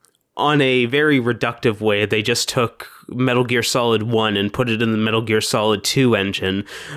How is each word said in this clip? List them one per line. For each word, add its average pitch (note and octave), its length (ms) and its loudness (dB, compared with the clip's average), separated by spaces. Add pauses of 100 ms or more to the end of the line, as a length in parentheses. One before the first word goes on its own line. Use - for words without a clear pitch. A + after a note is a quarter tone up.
(360)
on D3 240 2
a B2+ 280 4
very C#3+ 320 2
reductive A#2 640 -2
way, G#2 260 2
they G#2+ 160 0
just A#2+ 260 -2
took - 380 -4 (200)
Metal B2 360 0
Gear A#2+ 180 0
Solid A#2 420 0
one A2 320 0
and G2+ 160 0
put B2 180 -2
it A2 120 -2
in A2+ 100 0
the A2 60 0
Metal A2 240 0
Gear A2 200 0
Solid G#2+ 420 0
two B2+ 320 2
engine. G2 500 -2 (320)